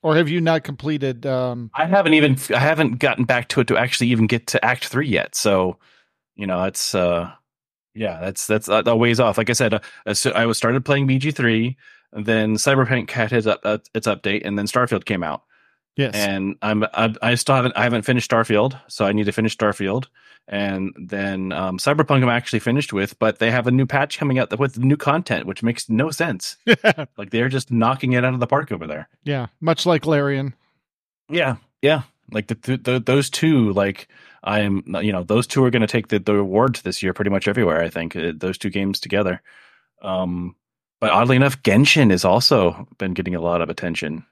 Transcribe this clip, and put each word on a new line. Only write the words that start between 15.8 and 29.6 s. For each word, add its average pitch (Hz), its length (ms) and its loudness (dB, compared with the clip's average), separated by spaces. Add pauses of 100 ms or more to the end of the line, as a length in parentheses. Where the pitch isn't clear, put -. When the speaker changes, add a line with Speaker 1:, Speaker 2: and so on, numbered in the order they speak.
Speaker 1:
Yes. 127 180 -2
Speaker 2:
And 98 480 -2
I'm, 107 220 0
I, 110 360 0
I 120 140 2
still 135 220 2
haven't, 123 200 0
I 104 60 0
haven't 120 200 0
finished 123 280 0
Starfield, 113 560 2
so - 180 -4
I 98 60 2
need 104 140 0
to 98 80 0
finish 110 240 -2
Starfield. 104 500 -2 (400)
And 98 500 -6
then, 95 540 -6
um, 92 280 -4
Cyberpunk 147 440 2
I'm 127 60 4
actually 117 320 0
finished 135 320 -2
with, 98 260 -4
but 110 220 0
they 113 100 2
have 120 160 0
a 123 60 2
new 131 120 4
patch 139 320 -2
coming 135 220 -2
out 113 220 -2
with 135 180 -2
new 131 180 4
content, 143 500 -2
which 98 180 -8
makes 117 260 -4
no 131 200 0
sense. 139 520 -6
Speaker 1:
<laughs> - 40 -6 (500)
Speaker 2:
Like, 101 140 -14
they're 120 180 0
just 127 240 -4
knocking 127 400 0
it 123 120 2
out 127 80 0
of 127 60 -4
the 120 80 -2
park 143 240 -2
over 82 160 -8
there. 76 220 -12 (160)
Speaker 1:
Yeah, 135 240 -4 (120)